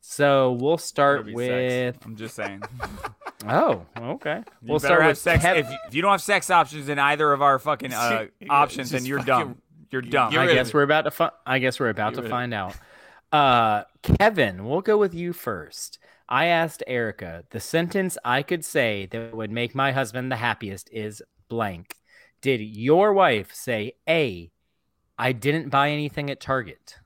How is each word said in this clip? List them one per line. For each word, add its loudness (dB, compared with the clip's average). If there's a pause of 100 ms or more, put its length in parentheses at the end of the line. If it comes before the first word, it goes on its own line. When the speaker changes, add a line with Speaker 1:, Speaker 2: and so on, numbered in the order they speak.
Speaker 1:
So 2
we'll 0
start 2
Speaker 2:
It'll -10
be -10
Speaker 1:
with -2
Speaker 2:
sex. -20
I'm -14
just -12
saying. -10
<laughs> -16 (720)
Speaker 1:
Oh, 0 (100)
okay. -8
Speaker 2:
You -14 (180)
Speaker 1:
We'll -2
Speaker 2:
better -2
Speaker 1:
start 6
Speaker 2:
have 6
Speaker 1:
with -2
Speaker 2:
sex. 2
Speaker 1:
Kev- 4
Speaker 2:
If -4
you, -12 (100)
if -18
you 0
don't 4
have 4
sex -2
options 2
in -2
either 4
of 0
our 6
fucking, -4
uh, 0
Speaker 3:
<laughs> -20
Yeah, -16
Speaker 2:
options, 2
then -2
Speaker 3:
just -6
Speaker 2:
you're -4
Speaker 3:
fucking 0 (140)
Speaker 2:
dumb. -14 (300)
You're -4
Speaker 3:
get -12
Speaker 2:
dumb. 2
Speaker 1:
I 2
Speaker 3:
rid 4
of 6
Speaker 1:
guess 2
Speaker 3:
it. -10
Speaker 1:
we're 6
about 4
to -2
fi-, 0 (160)
I 0
guess 0
we're 0
about -4
Speaker 3:
Get -8
Speaker 1:
to -8
Speaker 3:
rid -8
of -6
Speaker 1:
find -4
Speaker 3:
it. -4
Speaker 1:
out. -6 (580)
Uh, 4 (180)
Kevin, 2
we'll -2
go 2
with 2
you -6
first. -10 (280)
I 2
asked 0
Erica, -6
"The -10
sentence -2
I 0
could -4
say 0
that -10
would -6
make -4
my 0
husband -4
the -4
happiest -6
is -10 (260)
blank." -6 (460)
Did 0
your 2
wife 2
say, -4 (160)
A, 0 (680)
"I 0
didn't -2
buy 2
anything -6
at -10
Target"? -6